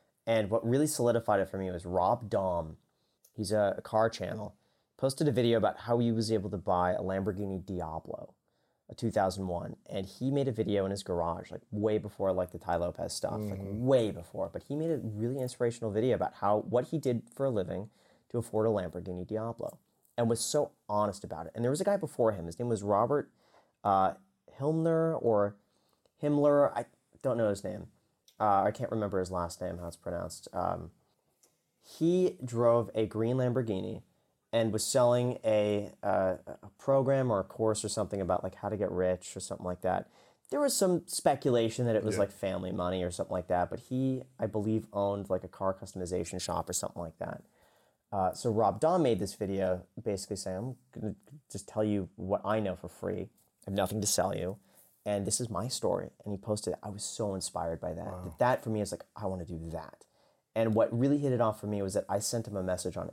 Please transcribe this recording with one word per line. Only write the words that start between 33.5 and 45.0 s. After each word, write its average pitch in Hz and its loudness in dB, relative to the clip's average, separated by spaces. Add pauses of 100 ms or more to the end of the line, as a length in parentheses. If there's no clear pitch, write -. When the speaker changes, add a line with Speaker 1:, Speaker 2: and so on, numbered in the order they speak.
Speaker 1:
and 113 2
was 107 -2
selling 123 4
a, 104 2 (140)
uh, 95 2 (100)
a - -14 (100)
program 135 2
or 98 2
a 95 -4
course 110 0
or 107 -4
something 101 -4
about, 90 0
like, 95 -6
how - -8
to 101 -2
get 95 -2
rich 92 0
or 95 -10
something - -10
like 90 -4
that. 92 -2 (420)
There 294 0
was 277 2
some 180 4
speculation 123 2
that 113 4
it 107 2
was, 107 0
Speaker 2:
Yeah. 98 2
Speaker 1:
like, 101 2
family 92 -4
money 92 -2
or 87 -2
something 92 -6
like 90 -2
that, 90 2
but 92 -8
he, 131 -2 (160)
I 110 -2
believe, 107 0
owned, 101 0